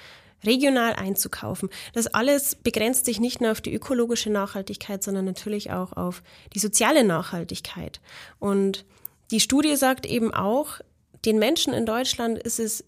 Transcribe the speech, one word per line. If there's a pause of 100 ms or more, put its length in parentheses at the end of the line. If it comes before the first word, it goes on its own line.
(420)
regional
einzukaufen. (240)
Das
alles
begrenzt
sich
nicht
nur
auf
die
ökologische
Nachhaltigkeit,
sondern
natürlich
auch
auf (320)
die
soziale
Nachhaltigkeit. (380)
Und (460)
die
Studie
sagt
eben
auch, (460)
den
Menschen
in
Deutschland
ist
es